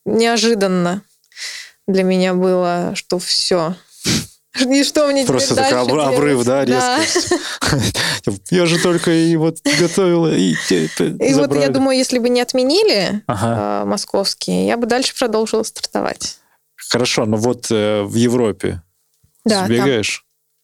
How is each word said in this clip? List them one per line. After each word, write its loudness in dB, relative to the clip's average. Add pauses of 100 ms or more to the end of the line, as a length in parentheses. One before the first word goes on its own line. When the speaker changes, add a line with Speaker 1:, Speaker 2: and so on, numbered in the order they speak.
Speaker 1:
неожиданно 0 (840)
для 2
меня 2
было, 0
что -4
всё. -2 (800)
<laughs> 0
И 4
что 2
мне 0
Speaker 2:
Просто 0
Speaker 1:
теперь 2
Speaker 2:
такой 2
Speaker 1:
дальше 0
Speaker 2:
обр-, 2
обрыв, 2
Speaker 1:
делать? 0
Speaker 2:
да, 2
Speaker 1:
Да. 2
Speaker 2:
резкость. -2
<laughs> -16
Я 2
же 0
только 2
и 4
вот 0 (220)
готовила, 2
и 2 (140)
те-, 0
т-, 0
Speaker 1:
И -4
вот -6
я 2
Speaker 2:
забрали. 2
Speaker 1:
думаю, 0
если 0
бы 0
не 2
отменили, 0
Speaker 2:
Ага. -2
Speaker 1:
а, -2
московский, -2
я 2
бы -4
дальше -2
продолжила 0
стартовать. -6 (380)
Speaker 2:
Хорошо, -2
но 0
вот, -2
э, 0
в -6
Европе 0 (640)
Speaker 1:
Да, 2
там. -2
Speaker 2:
сбегаешь? 0 (380)